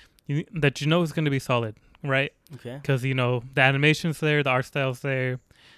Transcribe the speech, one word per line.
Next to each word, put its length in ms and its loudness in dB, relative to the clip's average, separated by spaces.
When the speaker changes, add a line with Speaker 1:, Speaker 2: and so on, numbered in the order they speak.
Speaker 1:
you, 180 -2
that 280 0
you 60 -2
know 160 4
is 80 -4
gonna 180 0
be 100 0
solid, 360 -2
right? 300 -2
Speaker 2:
Okay. 280 -14
Speaker 1:
'Cause, 200 0
you 100 -2
know, 300 0
the 80 2
animation's 580 2
there, 220 0
the 80 0
art 160 2
style's 360 -4
there, 380 -4